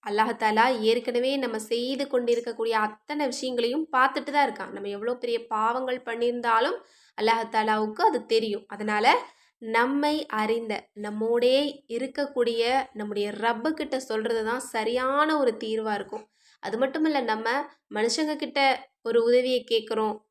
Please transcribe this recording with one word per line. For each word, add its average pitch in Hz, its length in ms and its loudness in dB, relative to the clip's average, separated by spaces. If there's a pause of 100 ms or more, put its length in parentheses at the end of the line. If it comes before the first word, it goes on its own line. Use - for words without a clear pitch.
அல்லாஹ் 214 320 0
தாலா 220 280 2 (160)
ஏற்கனவே 240 560 2
நம்ம 240 220 -2
செய்து 240 480 -2
கொண்டிருக்கக்கூடிய 233 720 0
அத்தனை 277 480 -2
விஷயங்களையும் 254 640 -2
பார்த்துட்டு 277 380 2
தான் 285 160 4
இருக்கான். 196 260 -8
நம்ம 196 160 -10
எவ்வளோ 208 260 -4
பெரிய 240 320 -4
பாவங்கள் 247 560 -2
பண்ணியிருந்தாலும் 240 760 0 (400)
அல்லாஹ் 226 300 2
தாலாவுக்கு 214 540 0
அது 247 240 4
தெரியும். 220 400 0
அதனால 214 400 0 (560)
நம்மை 269 520 2 (120)
அறிந்த, 220 480 -2 (200)
நம்மோடே 226 640 2 (320)
இருக்கக்கூடிய 247 760 -2 (300)
நம்முடைய 208 380 -4
ரப்பு 226 400 -2
கிட்ட 302 300 -4
சொல்றது 220 440 -2
தான் 233 160 -2
சரியான 254 680 0 (100)
ஒரு 262 220 2
தீர்வா 220 340 -2
இருக்கும். 202 320 -8 (360)
அது 208 160 -6
மட்டும் 269 260 0
இல்ல, 311 160 2
நம்ம 220 260 -2 (480)
மனுஷங்க 233 420 0
கிட்ட 269 220 -4 (440)
ஒரு 233 200 2
உதவியை 247 420 4
கேட்குறோம் 220 520 -2 (140)